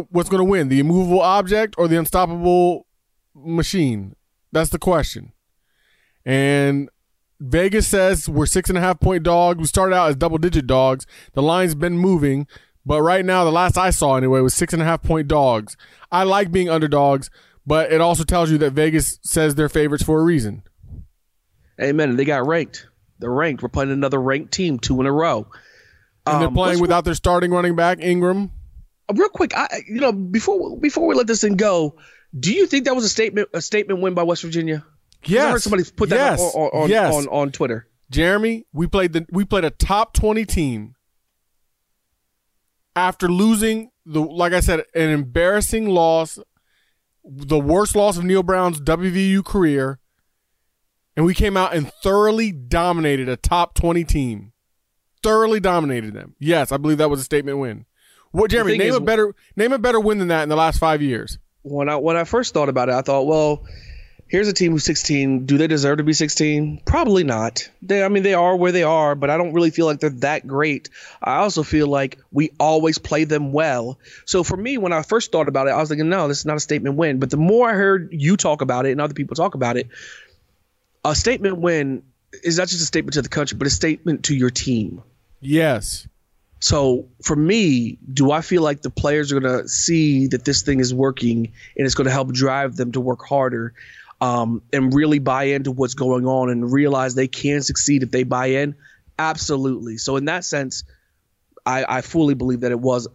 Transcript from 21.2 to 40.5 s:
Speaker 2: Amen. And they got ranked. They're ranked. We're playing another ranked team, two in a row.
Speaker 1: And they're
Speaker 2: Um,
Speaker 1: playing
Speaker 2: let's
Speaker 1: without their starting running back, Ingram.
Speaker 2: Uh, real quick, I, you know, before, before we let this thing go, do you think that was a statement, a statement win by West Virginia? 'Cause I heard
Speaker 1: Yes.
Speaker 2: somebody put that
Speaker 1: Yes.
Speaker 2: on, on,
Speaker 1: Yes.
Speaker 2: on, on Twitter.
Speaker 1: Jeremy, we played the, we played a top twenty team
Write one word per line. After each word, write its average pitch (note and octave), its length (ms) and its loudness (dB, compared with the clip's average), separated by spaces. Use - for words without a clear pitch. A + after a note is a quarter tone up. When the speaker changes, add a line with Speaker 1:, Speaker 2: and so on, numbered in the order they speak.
Speaker 2:
Amen. C#3+ 300 0
And B2 80 0
they C#3 60 0
got C3+ 200 0
ranked. D#3+ 400 -4
They're A#2+ 120 -6
ranked. C#3 320 -2
We're B2 60 -6
playing C#3 220 -2
another C3+ 300 -2
ranked C3+ 300 -2
team, E3+ 260 -2
two B2+ 220 -2
in C3+ 80 0
a C#3 40 0
row. C#3+ 360 0
Speaker 1:
And D3+ 140 2
they're E3 80 2
Speaker 2:
Um, B2+ 40 -2
Speaker 1:
playing F#3 200 2
Speaker 2:
let's F3 80 2
Speaker 1:
without F3 240 2
their E3+ 100 -2
starting F3 360 2
running F3 240 0
back, E3+ 260 2
Ingram. F3+ 500 0
Speaker 2:
Uh, G#3 60 -2
real G4+ 140 2
quick, - 280 -4
I, - 300 -4
you G#3+ 120 -6
know, C4+ 120 2
before, G#3 680 -2
before D#4 300 0
we D4 80 2
let B3 100 0
this A3 160 0
thing G#3 140 2
go, F3+ 400 0
do E3 140 -2
you F#4 140 4
think C#4 180 0
that C4+ 100 0
was B3 100 0
a G3 40 -2
statement, G#3 440 -2
a E3 80 -6
statement G3+ 400 -2
win F#3 120 0
by F3 80 0
West E3+ 220 -2
Virginia? E3 420 -4
'Cause E3+ 120 0
I B3 60 4
heard D4 120 2
Speaker 1:
Yes. A#3 100 -2
Speaker 2:
somebody G3+ 200 0
put G3+ 140 0
that F#3+ 60 2
Speaker 1:
Yes. - 0 -
Speaker 2:
on, D#3 180 0
on, D#3 160 2
Speaker 1:
Yes. G3 260 2
Speaker 2:
on, C#3+ 120 -2
on C#3+ 240 -2
Twitter. A#2 360 -4
Speaker 1:
Jeremy, G#3 640 0
we E3 140 -2
played F3+ 260 0
the, E3 180 -2
we G3 140 0
played F#3+ 200 0
a D3 40 0
top G#3 440 0
twenty G#3+ 320 0
team A#2+ 500 -4